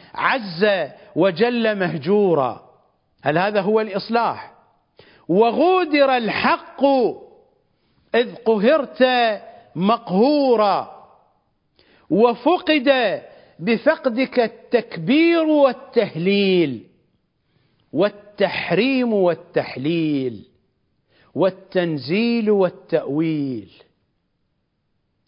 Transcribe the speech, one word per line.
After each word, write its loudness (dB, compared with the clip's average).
عز -2
وجل 0
مهجورا. -2
هل 0
هذا -2
هو 0
الإصلاح؟ -6
وغودر 2
الحق -2
إذ 0
قهرت 0
مقهورا، 0
وفقد 2
بفقدك -2
التكبير 0
والتهليل، 0
والتحريم -2
والتحليل، -2
والتنزيل -2
والتأويل. -2